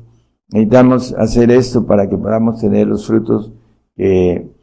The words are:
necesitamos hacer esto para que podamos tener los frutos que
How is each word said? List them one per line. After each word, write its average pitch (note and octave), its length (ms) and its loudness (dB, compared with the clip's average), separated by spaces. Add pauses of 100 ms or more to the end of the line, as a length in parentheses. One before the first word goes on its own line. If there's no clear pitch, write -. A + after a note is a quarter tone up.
(480)
necesitamos B2 680 2
hacer A#2 340 2
esto A#2+ 340 2
para G2+ 220 0
que F#2+ 100 -4
podamos A2+ 440 -2
tener G#2 260 0
los G#2+ 180 -4
frutos A2 460 -2 (460)
que F#2 520 0 (140)